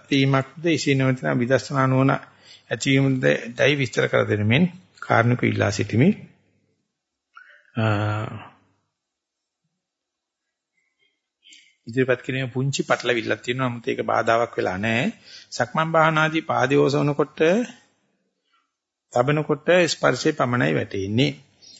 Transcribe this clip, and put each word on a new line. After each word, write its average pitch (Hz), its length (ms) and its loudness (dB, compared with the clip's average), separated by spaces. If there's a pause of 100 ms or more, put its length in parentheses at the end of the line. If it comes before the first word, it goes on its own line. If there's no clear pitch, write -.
වීමක්ද, 135 580 0
එසේ 147 300 0
නැවතන 131 440 0
විදර්ශනා 131 480 0
නුවණ 131 240 4
ඇතිවීමද 135 1120 -2 (260)
දැයි 131 240 0
විස්තර 131 320 -2
කර 120 180 2
දෙන 107 180 -2
මෙන් 120 200 4 (340)
කාරුණිකව 117 460 2
ඉල්ලා 107 280 0
සිටිමි. 110 380 2 (1600)
අ, 110 120 -4 (4000)
ඉදිරිපත් 127 400 0
කිරීමේ 131 320 -6
පුංචි 135 300 -2
පටලවිල්ලක් 113 580 -2
තියෙනවා. 127 280 -4
නමුත් 117 180 -8
ඒක 120 160 -4
බාධාවක් 113 520 0
වෙලා 104 220 -4
නැහැ. 113 300 -2 (400)
සක්මන් 160 440 -2
භාවනාදී 156 520 2
පාදයේ 127 400 2
ඔසවනකොට, 143 560 0 (1700)
තබනකොට 147 540 0 (180)
ස්පර්ශයේ 147 520 -2
පමණයි 131 360 0
වැටෙන්නේ. 110 580 -2 (480)